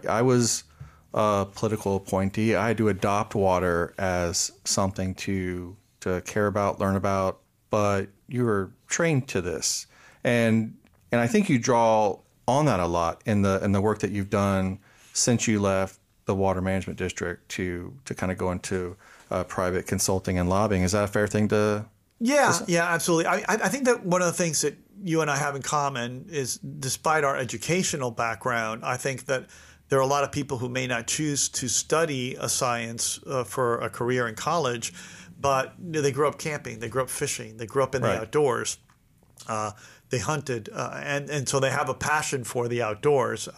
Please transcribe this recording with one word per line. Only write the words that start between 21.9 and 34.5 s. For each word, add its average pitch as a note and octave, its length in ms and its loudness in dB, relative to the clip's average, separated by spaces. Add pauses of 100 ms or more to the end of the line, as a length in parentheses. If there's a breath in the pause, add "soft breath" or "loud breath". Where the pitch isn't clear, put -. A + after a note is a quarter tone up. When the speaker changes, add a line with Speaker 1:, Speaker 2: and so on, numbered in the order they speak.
Speaker 2:
Yeah, B3+ 280 4
Speaker 1:
to F3+ 40 4
say? E3+ 160 -2
Speaker 2:
yeah, E3+ 240 4
absolutely. E3 340 2
I, F3+ 120 2
I, G3+ 100 -6
I G#3+ 200 2
think C4 180 -2
that A#3+ 180 2
one F3+ 160 2
of F3+ 60 2
the E3+ 80 0
things E3+ 260 0
that D3 160 -2 (260)
you D#3+ 200 0
and D3+ 80 0
I C#3 80 0
have C#3+ 180 -2
in C3 60 -8
common C3+ 680 -2
is, C#3 280 -6
despite D3 640 -2
our C#3 120 2
educational C3+ 760 -2
background, A2+ 720 -2
I B2+ 140 -2
think C3+ 280 -4
that C3 200 -2 (420 loud breath)
there C3+ 120 4
are - 20 6
a C3 40 4
lot C#3 180 4
of C3+ 80 -4
people C3+ 260 -4
who B2 100 -4
may B2+ 200 -4
not A#2 180 -2
choose D3 420 0
to - 200 -4
study C#3 720 0
a B2+ 80 -4
science, A#2 800 -2
uh, B2+ 180 -2
for A#2+ 340 0
a A#2 100 -4
career B2 380 -2
in A2 80 -6
college, C3 580 -2 (480 loud breath)